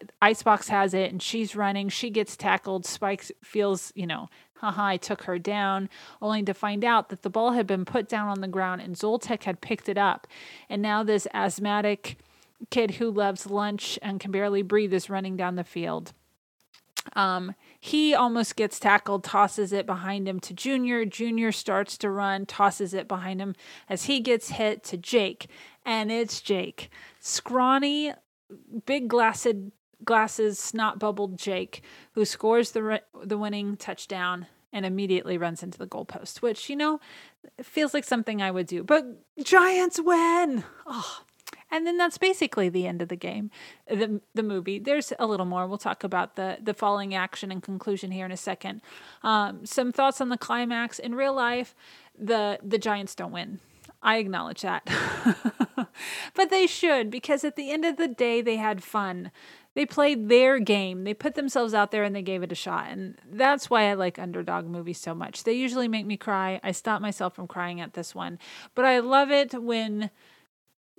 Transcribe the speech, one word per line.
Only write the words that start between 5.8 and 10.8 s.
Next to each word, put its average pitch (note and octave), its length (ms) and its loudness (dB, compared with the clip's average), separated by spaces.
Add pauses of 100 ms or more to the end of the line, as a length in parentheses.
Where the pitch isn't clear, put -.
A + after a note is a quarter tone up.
only G#3+ 220 0
to G3 100 0
find G#3 300 -2
out A#3 260 4
that F#3+ 120 -12
the - 80 -4
ball A3+ 220 2
had A#3+ 160 0
been F#3 180 0
put A#3 240 -2
down G#3 180 -2
on G3 140 -4
the F#3+ 60 -6
ground F#3 340 -2
and F3+ 140 -8
Zoltek A3 480 -2
had F#3 180 -4
picked - 260 -4
it G3 100 -2
up. G3 300 2 (400)
And G3+ 140 -4